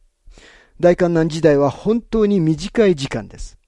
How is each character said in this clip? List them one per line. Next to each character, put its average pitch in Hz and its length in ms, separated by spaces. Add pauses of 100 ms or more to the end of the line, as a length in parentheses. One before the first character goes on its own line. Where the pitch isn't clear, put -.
(800)
大 175 160
観 175 200
難 160 160
時 160 100
代 151 160
は 139 140
本 220 320
当 220 240
に 202 120
短 165 480
い 185 80
時 139 140
間 107 200
で - 100
す。 - 300